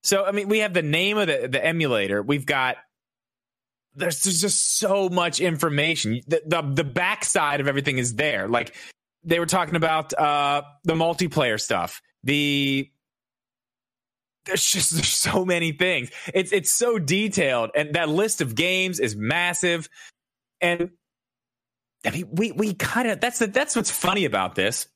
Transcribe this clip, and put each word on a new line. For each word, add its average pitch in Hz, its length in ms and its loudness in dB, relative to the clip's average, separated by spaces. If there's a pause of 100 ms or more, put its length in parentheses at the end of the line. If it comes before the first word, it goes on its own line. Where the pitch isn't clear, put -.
So, 196 220 2
I 190 80 0
mean, 202 160 -2
we 214 120 2
have 214 120 -2
the 175 100 2
name 175 360 2
of 208 80 2
the, 135 240 0
the 131 120 0
emulator. 117 600 0
We've 135 240 -2
got, 131 300 0 (1200)
there's, 165 260 -2
there's 175 180 0
just - 380 0
so 196 320 2
much 170 300 0
information. 151 880 0
The, 156 180 0
the, 165 160 0
the 143 220 0
backside 156 760 0
of 135 80 -2
everything 139 300 0
is 120 160 -2
there. 110 340 -2
Like, 117 260 -2 (500)
they 170 160 2
were 170 60 0
talking 170 300 0
about, 160 380 0
uh, 143 480 2 (220)
the 160 100 0
multiplayer 160 680 2
stuff. 87 400 -2 (240)
The, 139 640 2 (1600)
there's 185 180 0
just, - 280 2
there's 160 160 0
so - 360 0
many 170 280 0
things. 151 380 0 (220)
It's, 185 200 0
it's 190 200 0
so 233 260 2
detailed, 160 760 0
and 151 200 0
that 165 140 0
list 196 320 0
of 127 140 -2
games 185 460 0
is 110 140 0
massive. 170 720 0 (760)
And 175 280 0 (1160)
I - 40 -2
mean, 170 220 -8
we, 190 200 0
we 208 200 0
kinda, 226 440 -2
that's 240 240 -2
the, 220 80 2
that's 262 280 0
what's 220 140 0
funny 190 340 0
about 98 300 0
this. 101 420 0